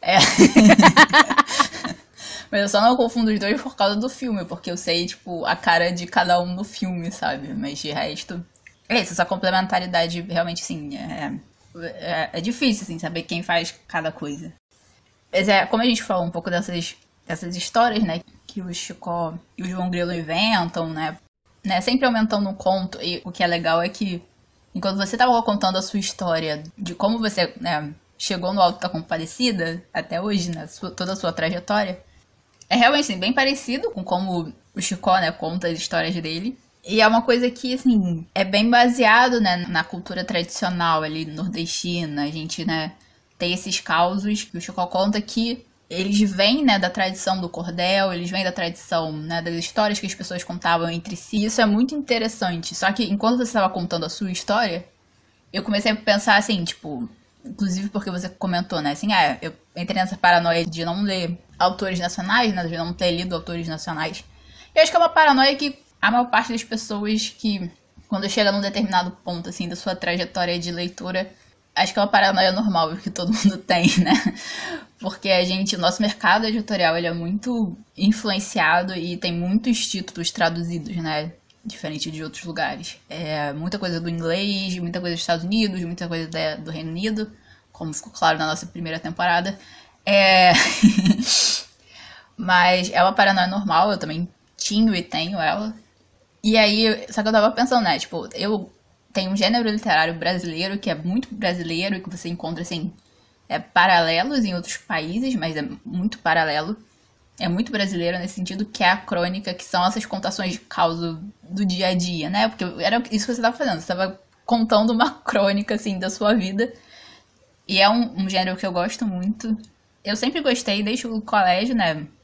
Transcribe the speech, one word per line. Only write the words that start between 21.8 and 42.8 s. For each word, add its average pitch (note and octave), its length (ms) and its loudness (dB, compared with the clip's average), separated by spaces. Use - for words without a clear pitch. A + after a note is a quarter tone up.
sempre B3+ 240 2
aumentando A3 440 2
um G3+ 60 -6
conto, F#3+ 460 -2
e F3 240 -6
o F3 60 -10
que F3+ 120 -2
é F3 40 2
legal E3+ 340 2
é F3 80 -2
que F#3 340 -6
enquanto F#3+ 240 -2
você G3 200 -2
tava B3 260 6
contando G3+ 340 0
a F#3+ 40 0
sua G3 180 -4
história D#3+ 640 -2
de F3 180 -8
como A3+ 240 0
você, G#3 400 -2
né, D3+ 340 -4
chegou F3+ 360 -4
no G3+ 80 2
Alto F3 180 4
da F3+ 100 -4
Compadecida E3 960 -4
até E3 280 -4
hoje, G3 280 -2
né, D#3+ 180 -8
sua, - 220 -12
toda F3+ 240 -6
a - 20 -4
sua E3+ 180 -4
trajetória, F3+ 680 -2
é F#3+ 60 2
realmente, C4 360 4
assim, F#3 80 -4
bem G#3 140 -2
parecido C#4 580 0
com F#3 120 -10
como F3+ 500 -2
o G3 80 -6
Chicó, F#3 380 0
né, E3 120 0
conta E3+ 360 -6
as E3 100 -4
histórias E3 380 -2
dele. E3 420 -6
E G#3+ 160 2
é G#3+ 60 8
uma A3+ 140 6
coisa B3 300 2
que, B3 220 -6
assim, F#3+ 600 2
é F#3+ 120 0
bem G3+ 240 4
baseado, A#3+ 720 6
né, F3+ 260 2
na E3 160 0
cultura F3+ 400 -8
tradicional E3+ 800 0
ali D#3 220 -4
nordestina. E3 960 -4
A D3 80 -4
gente, D#3+ 340 -8
né, D#3+ 280 -2